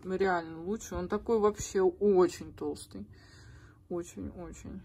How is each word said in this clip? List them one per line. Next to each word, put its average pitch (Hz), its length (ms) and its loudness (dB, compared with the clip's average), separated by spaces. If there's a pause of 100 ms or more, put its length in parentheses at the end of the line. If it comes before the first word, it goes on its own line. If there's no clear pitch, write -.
реально 175 580 0
лучше. 196 320 -6
Он 175 140 -4
такой 214 300 0
вообще 208 440 2
очень 180 680 4
толстый. 151 540 -8 (840)
Очень-очень. 180 960 -10